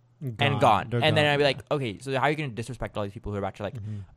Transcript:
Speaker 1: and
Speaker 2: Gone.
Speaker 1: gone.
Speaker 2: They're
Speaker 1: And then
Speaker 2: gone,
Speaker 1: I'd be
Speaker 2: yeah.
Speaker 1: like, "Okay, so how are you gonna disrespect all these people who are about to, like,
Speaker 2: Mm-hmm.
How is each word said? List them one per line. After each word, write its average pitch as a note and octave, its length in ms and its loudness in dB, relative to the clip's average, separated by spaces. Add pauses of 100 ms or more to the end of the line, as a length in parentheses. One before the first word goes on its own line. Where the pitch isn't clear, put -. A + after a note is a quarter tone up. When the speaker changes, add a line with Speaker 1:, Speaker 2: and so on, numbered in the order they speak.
(240)
Speaker 1:
and A#2+ 140 -6
Speaker 2:
Gone. C#3+ 220 2
Speaker 1:
gone. G#2+ 300 6
Speaker 2:
They're A#2+ 120 0
Speaker 1:
And D#3 140 4
then D3+ 80 4
Speaker 2:
gone, D3 100 4
Speaker 1:
I'd - 40 2
be C#3+ 40 4
Speaker 2:
yeah. D3 60 6
Speaker 1:
like, C3+ 240 -4
"Okay, C3 260 -2
so C3+ 140 -8
how C3 80 0
are C#3 100 4
you D#3 60 0
gonna D3 140 -6
disrespect A2+ 460 -8
all G#2+ 60 -2
these G2+ 100 -6
people G#2 200 -10
who G#2 40 -4
are G2+ 40 -2
about G2 160 -4
to, G#2 80 -6
like, G2 100 -6
Speaker 2:
Mm-hmm. G#2+ 240 -8 (180)